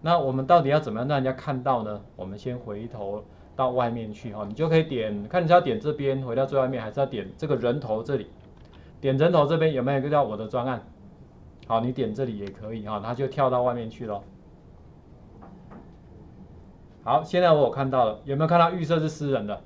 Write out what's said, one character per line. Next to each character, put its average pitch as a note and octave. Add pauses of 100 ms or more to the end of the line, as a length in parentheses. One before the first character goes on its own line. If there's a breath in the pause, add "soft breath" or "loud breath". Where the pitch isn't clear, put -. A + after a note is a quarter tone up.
那 E3+
我 C3+
们 C3
到 E3+
底 C3+
要 D3
怎 A#2+
么 A2
样 C3
让 D3
人 C3
家 C3
看 C3
到 B2
呢？ G#2 (140)
我 F#2
们 G2
先 B2
回 A2
头 G#2 (320 loud breath)
到 B2+
外 B2
面 A2+
去 G#2
哈， G#2
你 G#2
就 D#3
可 D#3+
以 D#3+
点， G#2+
看 F3+
你 D#3+
是 E3
要 F3
点 B2
这 D3+
边 C#3
回 A#2+
到 C3+
最 C3+
外 C3
面， C3
还 A2
是 C#3
要 C3+
点 G2+
这 D#3
个 C#3+
人 A#2+
头 A2
这 C#3
里？ G#2+ (720 loud breath)
点 C3+
人 E3
头 D3+
这 D#3+
边 D#3+
有 B2
没 C3+
有 C#3
一 C3
个 C#3+
叫 D3
我 G#2+
的 A2
专 A#2+
案？ A#2+ (840)
好， A2+
你 A#2+
点 B2
这 C3+
里 A2
也 G2+
可 G#2+
以 G#2+
哈， G#2+
它 A#2
就 C3
跳 C3
到 B2
外 B2
面 A2+
去 A#2
咯。 G2+ (2750)
好， C#3
现 F3+
在 F3
我 D3
有 A#2
看 C3
到 B2+
了， G#2+
有 C#3
没 D#3
有 D#3
看 E3+
到 E3
预 F3
设 D#3+
是 D#3+
私 C#3+
人 A2
的 G2+